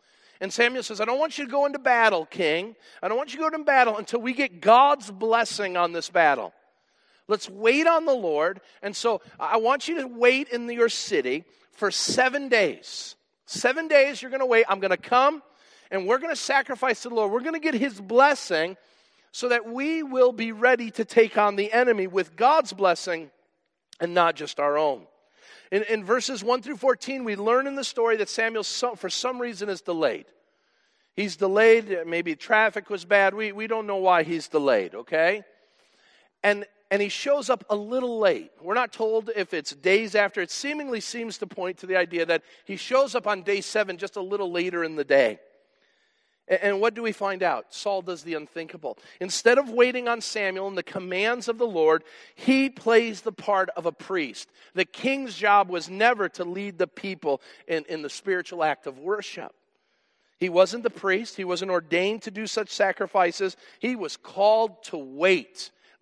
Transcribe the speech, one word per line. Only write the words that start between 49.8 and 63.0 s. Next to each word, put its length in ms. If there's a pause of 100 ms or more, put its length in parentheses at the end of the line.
on 140
Samuel 460
and 100
the 60
commands 640
of 100
the 100
Lord, 360 (320)
he 340
plays 520
the 100
part 460
of 80
a 60
priest. 580 (240)
The 120
king's 500
job 340
was 200
never 400
to 140
lead 340
the 100
people 540 (260)
in, 200
in 140
the 80
spiritual 540
act 240
of 120
worship. 540 (840)
He 100
wasn't 340
the 60
priest. 480
He 80
wasn't 260
ordained 520
to 80
do 160
such 220
sacrifices. 840 (240)